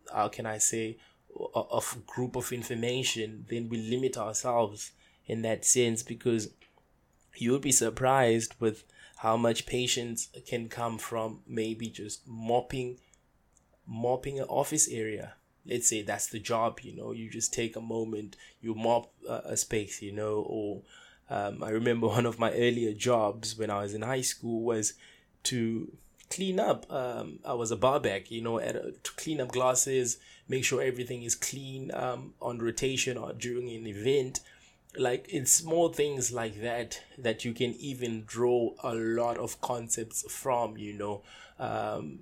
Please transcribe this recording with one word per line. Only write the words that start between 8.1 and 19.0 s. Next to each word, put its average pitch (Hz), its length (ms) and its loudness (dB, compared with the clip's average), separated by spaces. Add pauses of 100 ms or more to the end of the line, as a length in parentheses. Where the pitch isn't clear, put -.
with 110 280 0 (320)
how 113 180 4
much 117 300 2
patience 120 640 -2 (180)
can 117 220 -4
come 117 280 -4
from 113 480 -4
maybe 113 440 -4
just - 360 -12
mopping, 123 760 -2 (840)
mopping 127 540 0
an 135 60 -2
office 135 420 2
area. 110 460 -6 (320)
Let's - 240 0
say 110 140 2
that's 101 240 -2
the 113 120 -8
job, 113 440 0
you - 120 -14
know, 113 160 -8
you 113 180 -10
just 113 240 -4
take 117 220 -2
a 113 60 -8
moment, 113 560 -4 (240)
you 113 120 -2
mop 113 380 2 (160)